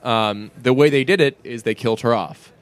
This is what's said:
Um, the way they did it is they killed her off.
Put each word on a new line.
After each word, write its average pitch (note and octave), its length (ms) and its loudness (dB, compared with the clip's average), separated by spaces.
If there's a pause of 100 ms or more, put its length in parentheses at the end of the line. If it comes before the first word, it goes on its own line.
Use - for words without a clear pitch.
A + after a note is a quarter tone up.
Um, G#2+ 480 -2 (100)
the B2 140 2
way D3 160 4
they C#3 140 0
did F3+ 180 0
it C#3 200 0
is A#2+ 200 -12
they A2 120 -2
killed A2+ 280 -2
her A#2+ 120 2
off. F2+ 480 -8